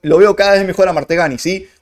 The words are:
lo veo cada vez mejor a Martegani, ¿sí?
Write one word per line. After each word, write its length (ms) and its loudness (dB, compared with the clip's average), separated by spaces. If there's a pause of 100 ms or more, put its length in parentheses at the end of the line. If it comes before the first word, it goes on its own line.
lo 140 2
veo 180 4
cada 180 2
vez 140 0
mejor 220 0
a 40 -4
Martegani, 460 -4
¿sí? 280 -8 (140)